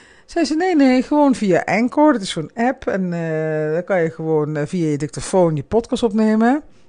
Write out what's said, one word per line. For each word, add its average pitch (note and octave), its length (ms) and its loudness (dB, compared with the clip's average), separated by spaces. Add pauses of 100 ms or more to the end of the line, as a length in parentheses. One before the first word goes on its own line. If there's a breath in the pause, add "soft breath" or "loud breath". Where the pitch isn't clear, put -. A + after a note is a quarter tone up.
(260 soft breath)
Zei E4 200 -2
ze: D#4 100 -2
"Nee, F4+ 200 0
nee, C4 260 4
gewoon C#4+ 340 2
via F#3 300 0
Anchor. B3+ 480 2
Dat A3 80 -2
is F#3 80 -8
zo'n D#3 240 -8
app. B3 340 -2
En, F#3+ 260 -2
eh, D#3 600 -4
dan F3 100 -2
kan F#3 180 0
je E3 80 0
gewoon, D#3 460 -2
eh, D3+ 100 -4
via E3 240 -2
je D3 80 -2
dictafoon D#3 580 0
je C3+ 80 -4
podcast A#3 400 -2
opnemen." A3 520 2 (340 soft breath)